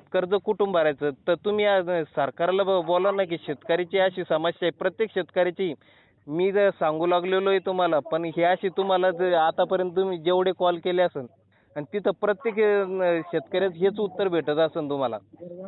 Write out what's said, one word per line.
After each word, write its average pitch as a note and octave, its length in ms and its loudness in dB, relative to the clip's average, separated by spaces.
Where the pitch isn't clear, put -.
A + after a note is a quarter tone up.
कर्ज F3+ 220 0
कुठून G3+ 380 0
भरायचं? D3+ 380 2
तर F3 80 2
तुम्ही G#3 300 -2
आज F#3+ 240 2
सरकारला E3+ 720 -2
ब-, F#3 220 0
बोला F3+ 260 2
ना G3 120 0
की E3+ 140 -4
शेतकऱ्याची E3+ 500 -2
अशी F#3+ 320 0
समस्या E3+ 360 0
आहे, E3 60 2
प्रत्येक F#3+ 420 -4
शेतकऱ्याची. F3+ 600 -2
मी F3 240 0
जर G3+ 180 4
सांगू D#3+ 360 -2
लागलेलो F#3 440 2
आहे G3 100 2
तुम्हाला, F3 400 0
पण D#3+ 260 -4
हे E3 180 -2
अशी F#3 260 2
तुम्हाला F#3 420 2
जर F3+ 220 0
आतापर्यंत F3 580 0
तुम्ही F#3 260 -2
जेवढे F3+ 400 2
कॉल F3 260 0
केले F3+ 180 0
असेल D#3 240 -2
आणि D3 180 -8
तिथं G3+ 180 -2
प्रत्येक, G#3 320 -2
अ, F#3+ 680 2
शेतकऱ्याचं F3+ 440 -2
हेच G3 240 0
उत्तर G3+ 280 -2
भेटत D#3+ 220 -2
असेल D3+ 400 0
तुम्हाला. C3 280 -2